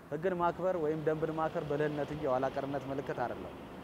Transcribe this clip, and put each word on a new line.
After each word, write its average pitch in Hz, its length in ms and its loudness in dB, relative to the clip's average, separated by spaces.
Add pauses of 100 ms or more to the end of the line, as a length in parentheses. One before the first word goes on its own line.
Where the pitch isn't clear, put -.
ህግን 160 280 0
ማክበር 175 420 2
ወይም 160 240 2
ደንብን 156 320 2
ማክበር 160 320 0
ብልህነት 147 460 2
እንጂ 151 120 -6
የኋላ 131 260 4
ቀርነት 139 360 -2
ምልክት 139 340 -4
አይደለም። 98 340 -4 (300)